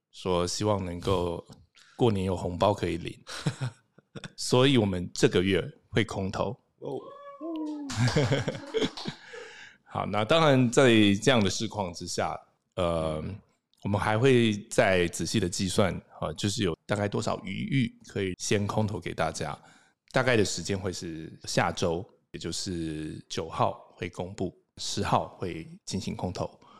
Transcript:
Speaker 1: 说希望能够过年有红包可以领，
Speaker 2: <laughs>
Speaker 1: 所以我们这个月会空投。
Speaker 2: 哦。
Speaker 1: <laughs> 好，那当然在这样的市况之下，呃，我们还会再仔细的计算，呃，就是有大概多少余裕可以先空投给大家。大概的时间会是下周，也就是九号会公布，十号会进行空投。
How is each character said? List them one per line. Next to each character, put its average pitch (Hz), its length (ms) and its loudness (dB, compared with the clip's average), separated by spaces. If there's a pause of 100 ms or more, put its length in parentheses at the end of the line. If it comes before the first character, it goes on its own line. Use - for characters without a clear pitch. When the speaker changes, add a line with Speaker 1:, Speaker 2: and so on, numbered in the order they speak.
(100)
Speaker 1:
说 90 360 0
希 - 180 -4
望 104 200 2
能 87 140 -6
够 87 480 -2 (500)
过 120 140 6
年 98 140 0
有 95 100 0
红 90 240 -4
包 98 140 4
可 92 160 -2
以 85 80 -2
领， 87 220 -10 (540)
Speaker 2:
<laughs> - 640 -20
Speaker 1:
所 127 300 4
以 135 120 6
我 107 80 4
们 90 260 -4
这 - 160 4
个 95 140 4
月 95 200 2 (280)
会 113 140 2
空 95 260 -4
投。 98 280 -4 (200)
Speaker 2:
哦。 139 220 -8 (880)
Speaker 1:
<laughs> - 2000 -4
好， 98 220 -6
那 104 180 0
当 160 220 4
然 131 240 6
在 135 200 8 (240)
这 117 160 2
样 117 120 6
的 95 60 4
市 110 180 -2
况 95 260 -6
之 87 140 -10
下， 85 320 -4 (360)
呃， 80 480 0 (600)
我 98 60 -4
们 101 100 2
还 107 200 2
会 117 340 6 (160)
再 95 400 4
仔 - 160 -4
细 113 160 0
的 90 80 0
计 92 200 -2
算， 90 300 2 (220)
呃， 80 140 -4
就 - 140 -2
是 104 140 -2
有 82 220 0
大 104 100 -2
概 104 140 -2
多 110 140 -2
少 - 220 -4
余 92 60 -8
裕 110 560 -2
可 104 160 -6
以 92 160 -4
先 104 280 0
空 107 200 0
投 92 140 -6
给 82 140 -10
大 80 180 -2
家。 - 260 -8 (540)
大 135 100 2
概 120 140 4
的 104 80 6
时 - 180 -4
间 98 160 -4
会 92 140 -6
是 80 400 -10 (120)
下 101 260 0
周， 85 340 -2 (280)
也 80 80 -12
就 85 120 -6
是 80 760 -6
九 85 200 -6
号 - 460 -2
会 113 160 -8
公 98 240 -8
布， 90 200 -4 (240)
十 - 240 -4
号 95 260 0 (100)
会 82 320 -8 (140)
进 95 160 -4
行 101 160 -8
空 90 160 -6
投。 - 180 -6 (300)